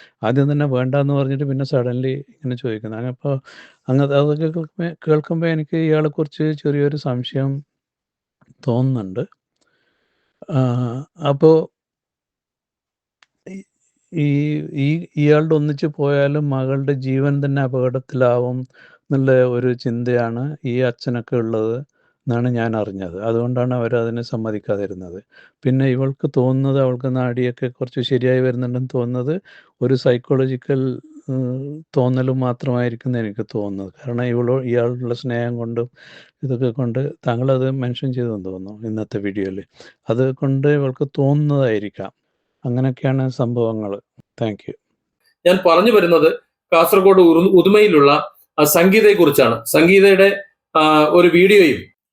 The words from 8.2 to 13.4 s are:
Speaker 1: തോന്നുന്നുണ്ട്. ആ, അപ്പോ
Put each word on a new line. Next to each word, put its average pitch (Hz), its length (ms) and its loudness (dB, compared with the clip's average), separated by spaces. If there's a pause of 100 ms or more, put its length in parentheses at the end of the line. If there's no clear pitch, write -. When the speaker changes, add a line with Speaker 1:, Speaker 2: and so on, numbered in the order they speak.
Speaker 1:
തോന്നുന്നുണ്ട്. 120 540 -2 (1300)
ആ, 139 80 0 (680)
അപ്പോ 160 420 2 (1800)